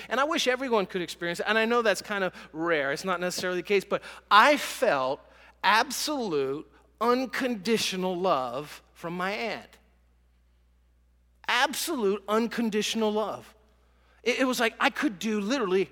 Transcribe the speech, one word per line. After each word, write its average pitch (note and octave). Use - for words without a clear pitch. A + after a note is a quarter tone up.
And A#3
I C#4
wish D#4+
everyone B3
could F#3
experience E3+
it. -
And G#3+
I A3
know A#3+
that's G3+
kind G3+
of F3+
rare. D#3
It's D#3+
not F#3
necessarily F3+
the F3
case. G3+
But -
I B3+
felt C#3+
absolute, F#3+
unconditional A3
love D3
from F3
my F#3
aunt. G#3
Absolute, A#3+
unconditional A3
love. G3
It, B3
it C4+
was B3+
like A3+
I C#4
could A#3+
do G#3+
literally G3